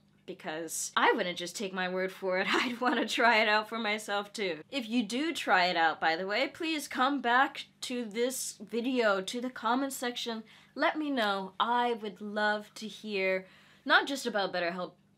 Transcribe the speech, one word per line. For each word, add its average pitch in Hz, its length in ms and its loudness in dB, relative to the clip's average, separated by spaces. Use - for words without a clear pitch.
because 165 680 -8
I 254 160 6
wouldn't 180 260 0
just 175 180 -8
take 190 160 -6
my 185 160 -2
word 185 240 -2
for 185 260 -2
it. 196 100 0
<laughs> 208 60 0
I'd 247 260 0
wanna 240 260 2
try 226 360 4
it 226 60 2
out 214 200 4
for 226 100 -8
myself 208 540 -2
too. 180 260 -4
If 220 180 -4
you 240 140 2
do 254 300 -2
try 190 340 4
it 180 100 2
out, 160 240 4
by 160 140 2
the 180 120 -4
way, 220 200 0
please 320 400 -4
come 262 340 0
back 254 460 2
to 247 220 -4
this 233 560 -4
video, 220 600 2
to 240 180 -6
the 254 100 -4
comment 262 420 0
section. 240 520 -6
Let 302 200 2
me 302 140 -2
know. 202 480 0
I 240 360 2
would 208 260 -8
love 208 540 -2
to 220 120 -12
hear 190 600 -2
not 330 220 4
just 277 180 -4
about 202 280 -2
BetterHelp 175 400 -4